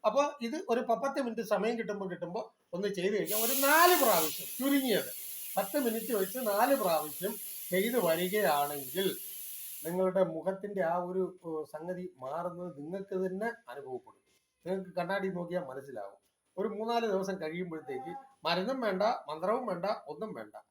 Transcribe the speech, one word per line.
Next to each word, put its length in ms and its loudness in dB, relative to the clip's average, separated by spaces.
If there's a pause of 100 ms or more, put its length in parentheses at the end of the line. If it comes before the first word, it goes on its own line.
അപ്പൊ 260 4 (100)
ഇത് 280 -4
ഒരു 100 4
പ-, 140 2
പത്ത് 280 0
മിനിറ്റ് 200 -2
സമയം 360 2
കിട്ടുമ്പോ, 340 -4
കിട്ടുമ്പോ 440 -8 (180)
ഒന്ന് 140 -2
ചെയ്ത് 320 0
കഴിഞ്ഞാൽ 180 0
ഒരു 160 0
നാല് 500 8
പ്രാവശ്യം, 420 2
ചുരുങ്ങിയത് 680 2 (440)
പത്ത് 220 0
മിനിറ്റ് 340 0
വെച്ച് 240 0
നാല് 380 4
പ്രാവശ്യം 640 0 (320)
ചെയ്ത് 360 4
വരികയാണെങ്കിൽ 1120 2 (680)
നിങ്ങളുടെ 380 2
മുഖത്തിന്റെ 600 -2
ആ 140 2
ഒരു, 480 -2
ഏഹ്, 260 -6
സംഗതി 460 -8
മാറുന്നത് 640 -8
നിങ്ങൾക്ക് 360 -8
തന്നെ 560 -4
അനുഭവപ്പെടും. 500 -12 (440)
നിങ്ങൾക്ക് 300 -6
കണ്ണാടി 340 0
നോക്കിയാൽ 340 -4
മനസ്സിലാവും. 600 -10 (340)
ഒരു 100 0
മൂന്നാല് 400 0
ദിവസം 340 0
കഴിയുമ്പോഴത്തേക്ക് 720 -6 (280)
മരുന്നും 380 0
വേണ്ട, 220 2
മന്ത്രവും 640 0
വേണ്ട, 180 -2 (220)
ഒന്നും 260 -8
വേണ്ട. 220 -12 (160)